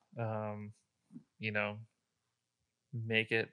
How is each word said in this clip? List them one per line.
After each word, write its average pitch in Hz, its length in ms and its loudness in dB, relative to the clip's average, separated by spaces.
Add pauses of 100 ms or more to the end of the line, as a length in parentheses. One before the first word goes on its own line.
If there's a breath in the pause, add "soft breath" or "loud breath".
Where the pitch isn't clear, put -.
(180)
um, 107 540 -4 (680)
you 107 120 -2
know, 104 280 0 (1120)
make 113 400 2
it 113 200 2